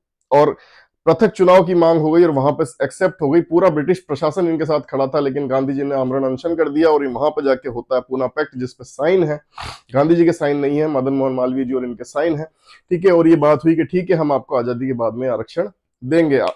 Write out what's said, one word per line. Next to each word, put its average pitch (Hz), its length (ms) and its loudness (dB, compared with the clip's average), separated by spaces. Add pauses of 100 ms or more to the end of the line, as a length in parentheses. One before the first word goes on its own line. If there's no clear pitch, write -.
(320)
और 147 240 4 (500)
पृथक 180 260 2
चुनाव 185 320 4
की 180 100 -2
मांग 165 260 4
हो 156 120 0
गई 175 120 6
और 165 80 4
वहां 139 200 0
पे 160 120 -4 (200)
एक्सेप्ट 185 380 -4
हो 143 80 0
गई। 165 120 4
पूरा 175 280 2
ब्रिटिश 151 300 0
प्रशासन 160 480 -4
इनके 160 180 -2
साथ 147 160 0
खड़ा 135 260 -4
था, 151 120 -2
लेकिन 139 280 -2
गांधी 135 260 -2
जी 139 100 -4
ने 139 120 -4
आमरण 131 280 -2
अनशन 135 320 -4
कर 156 140 0
दिया 156 200 2
और 147 160 2
ये 131 60 -4
वहां 131 180 -2
पे 151 160 -4
जाके 131 240 -2
होता 117 260 -6
है 123 60 0
पूना 131 260 -4
पैक्ट, 139 300 -6
जिस 123 160 -8
पे 123 100 -20
साइन 170 400 -2
है, 151 160 -4 (540)
गांधी 151 220 2
जी 170 100 4
के 170 60 4
साइन 147 260 -2
नहीं 143 200 -2
है, 151 100 0
मदन 139 260 -2
मोहन 135 200 0
मालवीय 127 320 -2
जी 123 80 -6
और 127 120 -4
इनके 120 180 -10
साइन 151 340 -4
है, 160 80 -8 (460)
ठीक 175 140 -2
है। 190 60 6
और 165 160 4
ये 165 100 6
बात 147 280 2
हुई 165 100 4
कि 160 100 0
ठीक 180 240 -4
है, 185 60 2
हम 156 160 -2
आपको 135 260 -2
आजादी 123 300 -4
के 131 80 -4
बाद 113 180 -4
में 123 160 -6
आरक्षण 123 400 -6 (320)
देंगे, 147 360 0
आ-, 98 180 0